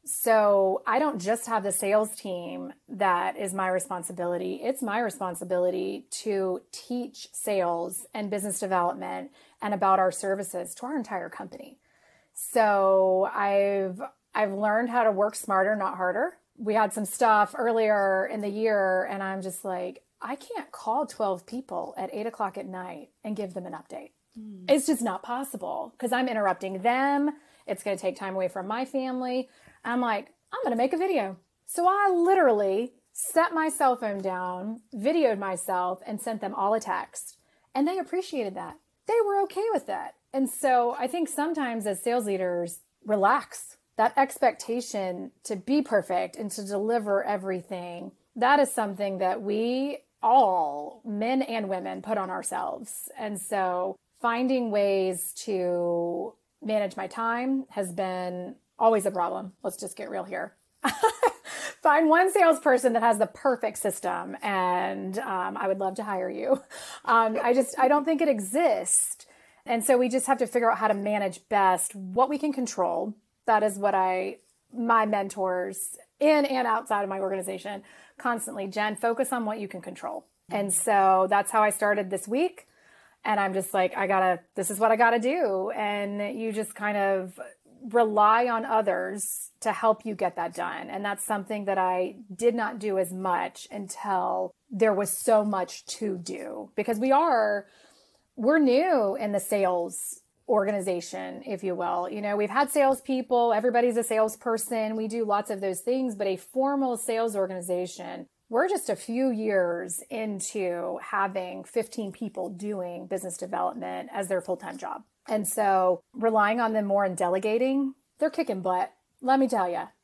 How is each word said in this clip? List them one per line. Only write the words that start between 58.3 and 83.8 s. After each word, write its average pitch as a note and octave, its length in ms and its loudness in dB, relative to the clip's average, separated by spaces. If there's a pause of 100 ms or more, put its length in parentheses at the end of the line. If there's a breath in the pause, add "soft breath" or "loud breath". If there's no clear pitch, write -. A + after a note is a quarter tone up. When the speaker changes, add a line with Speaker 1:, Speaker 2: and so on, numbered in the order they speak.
Speaker 1:
always G#3+ 300 4
a F#3+ 60 0
problem. F#3+ 400 -4 (100)
Let's F#3 140 -4
just - 200 -10
get G#3 140 -10
real F#3+ 140 -6
here. F#3+ 320 -10 (260)
<laughs> C#4 80 0 (920 loud breath)
Find D#4 260 6
one F4+ 240 6
salesperson D4 640 6
that A3+ 80 2
has A3+ 160 4
the G#3+ 80 2
perfect A#3 520 -2
system, F3+ 640 -4
and, F#3+ 760 0
um, F#3+ 380 -4
I G3+ 120 -2
would F#3+ 100 2
love F#3+ 180 -2
to A3+ 60 -4
hire F#3+ 280 -4
you. A3+ 320 0 (420 loud breath)
Um, A3+ 360 4
I A#3+ 120 4
just, B3+ 260 2
I C4 80 4
don't D4 180 4
think D#4 180 2
it D#4 60 4
exists. G#3+ 1000 2 (400 soft breath)
And A3+ 180 0
so B3+ 120 6
we B3+ 120 4
just B3+ 180 0
have C4+ 120 2
to B3 80 0
figure A#3 240 2
out G#3+ 80 4
how A3 100 2
to G#3+ 60 4
manage G3+ 540 -2
best F#3+ 460 4
what G3 340 2
we D4 100 -2
can D4 140 -2
control. G3+ 600 -2 (320)
That G#3+ 160 4
is G3+ 160 2
what G3 160 2
I, F#3 440 0 (360)
my A3+ 300 4
mentors G3 920 -2 (220)
in D4 280 6
and B3+ 200 0
outside A3 360 0
of G3 80 -4
my G3 100 -6
organization F#3+ 640 -6 (360 loud breath)
constantly, A3 480 -4
"Jen, G#3 300 -2
focus A#3+ 360 0
on A#3+ 120 -2
what G#3+ 160 -4
you G3 80 -6
can F#3 140 -12
control." - 440 -10 (240)
And G3+ 220 -2
so F#3+ 560 6
that's G3+ 220 2
how A3 120 4
I G#3+ 80 4
started G#3 380 0
this F#3 180 -4
week. D4 400 -2 (580 soft breath)
And G#3+ 140 0
I'm G3 140 0
just F#3+ 220 -2
like, F#3 220 2